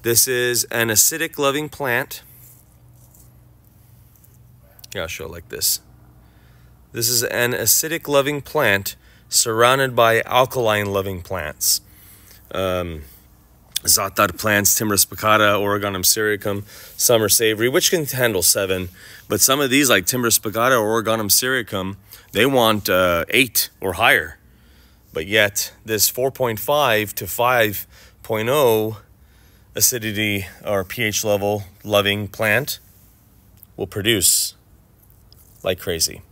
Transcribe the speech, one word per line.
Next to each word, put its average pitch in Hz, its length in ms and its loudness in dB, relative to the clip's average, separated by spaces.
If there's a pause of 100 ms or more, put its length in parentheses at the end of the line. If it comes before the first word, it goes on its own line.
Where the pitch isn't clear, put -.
this 117 260 2
is 123 380 0
an 117 240 -2
acidic 156 480 -2
loving 143 320 -2
plant. 131 540 -6 (2750)
Yeah, 92 100 -6
I'll 80 40 -8
show - 180 -10
it - 60 -12
like 85 180 -16
this. - 320 -4 (1080)
This 117 160 -4
is 120 160 0
an 120 300 -2
acidic 156 540 -2
loving 143 340 0
plant 104 540 -2 (340)
surrounded 123 680 4
by 113 260 6
alkaline 113 680 0
loving 98 340 -4
plants. - 580 -4 (760)
Um, 90 500 -4 (800)
Zatar 98 540 0
plants, 101 380 2
Timber 107 200 -2
spicata, 104 600 2
Oregonum 101 460 -2
syricum, 104 640 -2 (340)
some 113 240 4
are 101 60 2
savory, 110 400 2
which 143 200 2
can 165 160 0
handle 120 380 0
seven. 92 460 0 (400)
But 104 100 0
some 139 220 2
of 135 80 0
these, 135 200 4
like 98 160 2
Timber 123 240 -2
spicata 113 500 0
or 110 220 0
Oregonum 110 280 -2
syricum, 104 680 -2 (380)
they 107 120 4
want, 110 440 2
uh, 90 400 2
eight 123 400 0 (100)
or 95 140 -4
higher. 107 440 0 (760)
But 82 120 -4
yet, 104 480 0 (120)
this 107 240 0
four 127 220 -2
point 117 280 -4
five 120 560 2
to 98 120 -8
five 117 600 0 (360)
point 110 260 -2
oh 110 500 2 (720)
acidity 107 720 -2 (200)
or 98 180 -2
P 117 200 -8
H 104 200 -4
level 104 400 0 (200)
loving 101 440 0
plant 110 520 -2 (960)
will 95 120 -6
produce - 680 0 (1080)
like 92 160 -4
crazy. 90 420 -4 (100)